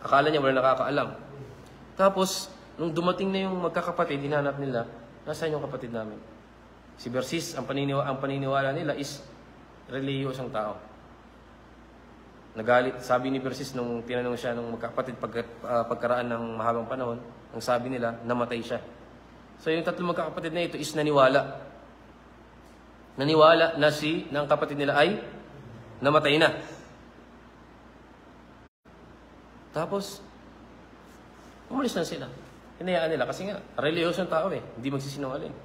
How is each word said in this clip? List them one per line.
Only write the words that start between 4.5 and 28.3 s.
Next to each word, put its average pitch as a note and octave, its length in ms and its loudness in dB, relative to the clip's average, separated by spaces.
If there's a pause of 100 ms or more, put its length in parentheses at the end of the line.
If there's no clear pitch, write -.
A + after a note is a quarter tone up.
nila, B2+ 240 -2 (400)
"Nasaan D#3 320 -4
yung C3+ 80 -4
kapatid A#2+ 320 -8
namin?" G#2+ 240 -8 (800)
Si - 80 -10
Bersis, B2+ 480 -4
ang C3+ 80 -6
paniniwa-, C#3 400 0
ang C3+ 160 -2
paniniwala C#3 560 0
nila D#3 240 -2
is - 240 -8 (640)
reliyosong C3+ 640 -4
tao. G#2+ 240 -2 (1800)
Nagalit. B2 480 2
Sabi B2+ 280 2
ni C3+ 120 -2
Bersis C3 320 -6
nung A#2+ 320 -2
tinanong B2 320 -2
siya A#2+ 160 -2
nung A#2 240 -6
magkakapatid A#2 400 -6
pagka-, A#2 480 -6
ah, A#2+ 160 2
pagkaraan A#2+ 480 0
ng A#2 120 -2 (120)
mahabang A2+ 320 0
panahon, A#2+ 320 -4 (320)
ang A#2 120 -8
sabi B2 280 0
nila, A#2 320 -2
namatay A#2+ 400 0
siya. A#2 160 -4 (800)
So, D#3+ 120 -2
yung E3 120 2
tatlong F3 280 -2
magkakapatid E3 400 -4
na F3 160 0
ito E3 80 -8
is D3+ 200 -6
naniwala. C#3+ 680 6 (1500)
Naniwala D#3+ 640 6
na D3 120 6
si, D3+ 360 -2
na C#3+ 160 -2
ang C#3+ 80 -4
kapatid D3 240 0
nila C#3+ 240 2
ay F#3+ 200 4 (840)
namatay D3 320 6
na. D#3 160 6 (3250)